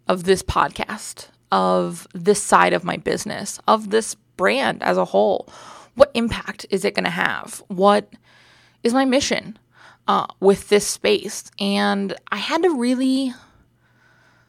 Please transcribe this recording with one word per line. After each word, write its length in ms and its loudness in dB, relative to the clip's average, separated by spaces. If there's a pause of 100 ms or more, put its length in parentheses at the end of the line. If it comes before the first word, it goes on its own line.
of 180 0
this 180 2
podcast, 840 -4 (220)
of 640 0
this 260 2
side 320 4
of 120 -2
my 120 -4
business, 720 -6
of 240 2
this 240 -2 (220)
brand 460 -2
as 140 0
a 100 0
whole? 420 0 (480)
What 180 6
impact 560 -6
is 140 -2
it 100 -2
gonna 160 -2
have? 560 -6
What 460 2 (720)
is 100 0
my 100 2
mission, 540 -2 (480)
uh, 200 0 (120)
with 300 4
this 180 4
space? 720 -2
And 560 -2 (160)
I 60 -4
had 260 -2
to 80 4
really 640 0 (1160)